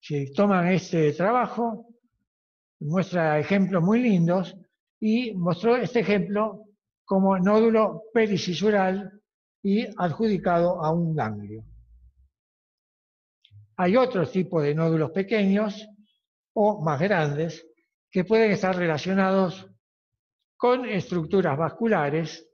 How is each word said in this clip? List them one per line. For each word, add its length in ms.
Si 320
toman 360
este 440
trabajo, 800
muestra 580
ejemplos 440
muy 180
lindos, 560
y 340
mostró 420
este 240
ejemplo 640
como 340
nódulo 640
pericisural 1080
y 240
adjudicado 880
a 80
un 240
ganglio. 480
Hay 180
otros 340
tipos 320
de 120
nódulos 360
pequeños 800
o 300
más 180
grandes 680
que 140
pueden 280
estar 240
relacionados 920
con 280
estructuras 720
vasculares 960